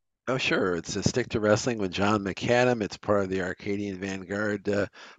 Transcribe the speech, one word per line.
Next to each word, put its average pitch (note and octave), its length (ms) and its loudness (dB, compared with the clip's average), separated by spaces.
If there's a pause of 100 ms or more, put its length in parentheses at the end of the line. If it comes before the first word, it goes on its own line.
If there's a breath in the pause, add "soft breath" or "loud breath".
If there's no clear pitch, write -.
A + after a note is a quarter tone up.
(260)
Oh, B2+ 120 0
sure. G2+ 380 2
It's - 200 -6
a F#2 60 -4
Stick - 260 0
to A#2 120 -2
Wrestling G#2+ 360 4
with G2 160 -2
John G2+ 320 2
McAdam. A#2+ 580 2
It's F2+ 140 -6
part G2+ 280 2
of F#2+ 40 -2
the F#2 140 -2
Arcadian G2+ 560 -4
Vanguard, G2 720 -4
uh, G2+ 160 2 (320 loud breath)